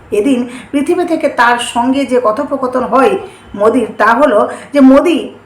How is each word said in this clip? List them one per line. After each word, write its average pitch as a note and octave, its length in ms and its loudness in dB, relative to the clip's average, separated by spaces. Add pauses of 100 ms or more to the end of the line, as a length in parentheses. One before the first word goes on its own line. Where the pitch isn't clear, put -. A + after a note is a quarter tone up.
(120)
এদিন A#3+ 380 0 (220)
পৃথিবী E4 340 -2
থেকে D#4+ 240 -2
তার A#3+ 280 0
সঙ্গে C4 480 -2
যে B3 180 0
কথোপকথন B3+ 600 -4
হয় A3 340 2 (380)
মোদির, G#3+ 320 0 (100)
তা G#3+ 80 0
হলো A#3+ 440 2 (240)
যে C#4+ 60 2
মোদি, C4+ 540 4 (120)